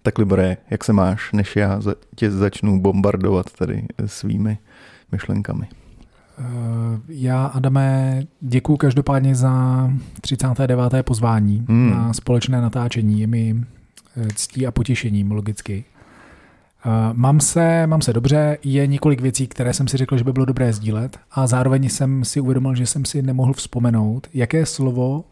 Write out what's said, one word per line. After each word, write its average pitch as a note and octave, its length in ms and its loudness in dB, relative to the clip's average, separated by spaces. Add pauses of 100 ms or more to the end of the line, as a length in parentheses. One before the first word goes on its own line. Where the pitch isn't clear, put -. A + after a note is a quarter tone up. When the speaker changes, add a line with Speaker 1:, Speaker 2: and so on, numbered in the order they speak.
Speaker 1:
Tak, - 160 -2
Libore, F#2+ 400 2 (120)
jak A2 140 -4
se A#2 100 2
máš, F#2+ 400 2
než G2+ 220 -2
já G2+ 260 0
za-, G#2 120 -2 (220)
tě G#2+ 160 0
začnu G2 500 0
bombardovat G2 720 2
tady G2 340 -4 (200)
svými G#2+ 520 -4 (540)
myšlenkami? G#2 560 -4 (720)
Speaker 2:
Eh, C3 40 -10 (640)
já, C3 380 -2
Adame, C3+ 760 0 (180)
děkuju C3 360 0
každopádně C3+ 580 2
za B2+ 540 2 (320)
třicáté C3 460 -2
deváté B2 360 2
pozvání A2+ 680 2
Speaker 1:
Hmm. A#2+ 200 4
Speaker 2:
na A#2 240 0
společné B2 480 0
natáčení. A2+ 600 0
Je G#2+ 60 0
mi, A2+ 280 0 (640)
eh, A2+ 180 -4
ctí - 320 -4
a A#2+ 40 -4
potěšením, G#2 600 0
logicky. G#2 520 -6 (1000)
Eh, A#2 40 0 (240)
mám C3 260 4
se, E3 480 2
mám D#3 140 2
se A#2+ 120 0
dobře, D3 500 2
je C#3 240 2
několik C#3 340 2
věcí, C3 260 -2
které B2 260 -4
jsem C3 140 -2
si C3+ 100 -2
řekl, C3 200 0
že A#2 60 2
by C3 100 0
bylo C3 120 2
dobré B2 280 0
sdílet, G#2+ 460 -4 (120)
a C3 160 0
zároveň C3 420 2
jsem C3 360 0
si - 160 -4
uvědomil, B2+ 340 0
že B2 100 0
jsem C3+ 200 -4
si C#3+ 160 -4
nemohl C3 320 2
vzpomenout, A#2 800 0
jaké C3+ 320 0
slovo C3 680 -2